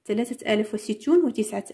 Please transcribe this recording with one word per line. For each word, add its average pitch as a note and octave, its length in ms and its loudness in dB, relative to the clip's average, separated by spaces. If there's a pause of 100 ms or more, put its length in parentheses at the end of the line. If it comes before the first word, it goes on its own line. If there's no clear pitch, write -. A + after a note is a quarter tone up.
ثلاثة A#3 480 -2
آلاف G#3+ 200 0
وستون C#4+ 520 2
وتسعة G#3+ 480 -2